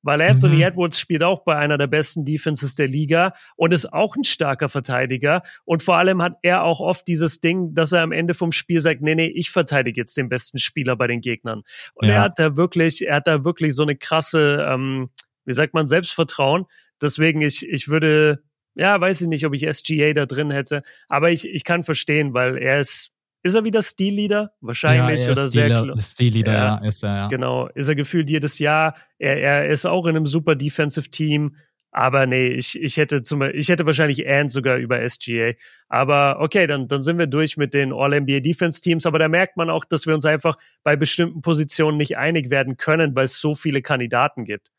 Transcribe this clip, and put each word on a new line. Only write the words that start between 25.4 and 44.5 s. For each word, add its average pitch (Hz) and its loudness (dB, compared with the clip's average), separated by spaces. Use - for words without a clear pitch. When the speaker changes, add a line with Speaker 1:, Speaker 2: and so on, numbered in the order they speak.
Speaker 1:
sehr 120 4
Speaker 2:
Stil-, 113 -2
Speaker 1:
klo- 110 -4
Speaker 2:
Stilleader, 110 2
Speaker 1:
Ja. 110 2
Speaker 2:
ja, 107 -6
ist 104 0
er, 101 -2
ja. 101 -4
Speaker 1:
Genau, 127 -4
ist 135 -4
er 151 0
gefühlt 147 -2
jedes 151 -2
Jahr. 156 2
Er, 139 0
er 143 2
ist 151 0
auch 175 0
in 165 2
einem 156 0
super 156 2
Defensive 147 -2
Team. 147 -2
Aber 131 2
nee, 127 0
ich, 123 -6
ich 147 -4
hätte 143 0
zum, 143 -2
ich 135 -2
hätte 170 2
wahrscheinlich 147 0
Ant 139 2
sogar 127 0
über 120 -2
S 123 -4
G 117 -4
A. 117 -2
Aber 139 2
okay, 165 2
dann, 139 -4
dann 139 -2
sind 170 0
wir 165 2
durch 147 0
mit 139 -2
den 139 0
All-N-B-A 139 0
Defense 160 0
Teams. 165 0
Aber 160 2
da 156 4
merkt 175 0
man 165 -2
auch, 160 -2
dass - -2
wir 160 2
uns 147 -2
einfach 156 0
bei 147 4
bestimmten 156 -2
Positionen 156 0
nicht 147 -2
einig 147 -4
werden 135 0
können, 156 0
weil 135 2
es - 0
so 151 -2
viele 139 -2
Kandidaten 123 -2
gibt. 104 -10